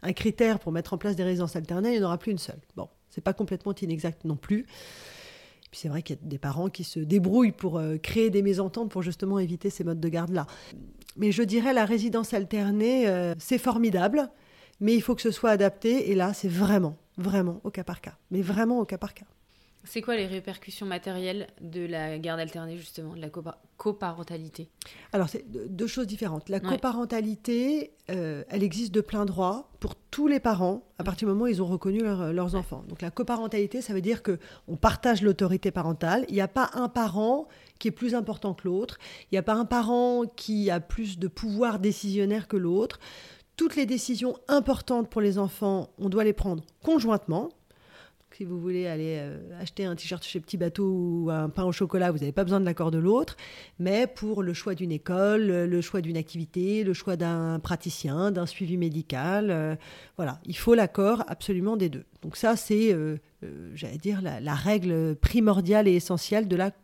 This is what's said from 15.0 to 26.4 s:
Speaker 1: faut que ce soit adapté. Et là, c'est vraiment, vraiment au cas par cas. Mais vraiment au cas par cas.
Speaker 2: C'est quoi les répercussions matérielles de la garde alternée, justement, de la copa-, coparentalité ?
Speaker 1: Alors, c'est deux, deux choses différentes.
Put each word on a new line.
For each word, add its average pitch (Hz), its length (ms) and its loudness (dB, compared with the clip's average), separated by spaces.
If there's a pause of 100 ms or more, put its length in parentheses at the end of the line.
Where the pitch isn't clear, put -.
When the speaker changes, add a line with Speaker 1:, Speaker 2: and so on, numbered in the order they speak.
Speaker 1:
faut 247 140 0
que - 80 -10
ce 226 80 2
soit - 180 2
adapté. 202 640 4
Et 196 40 4
là, 185 180 2
c'est 196 140 -4
vraiment, 180 500 2 (200)
vraiment 185 460 0
au 202 80 -4
cas 185 120 -8
par 175 180 -10
cas. - 160 -18 (120)
Mais 185 140 0
vraiment 226 360 0
au 208 60 0
cas 190 140 -8
par - 160 -10
cas. - 100 -20 (600)
Speaker 2:
C'est - 160 -8
quoi 240 140 -2
les 196 120 -2
répercussions 190 580 -10
matérielles 185 640 -4 (120)
de 170 260 -8
la 156 320 -6
garde 165 220 -4
alternée, 165 380 -8
justement, 160 380 -14
de 170 40 -14
la 156 80 -10
copa-, 160 340 -12 (140)
coparentalité ? 170 920 -6 (420)
Speaker 1:
Alors, 190 160 2
c'est 247 240 -8
deux, 151 160 -8
deux 190 200 -4
choses 247 200 -2
différentes. 190 400 -6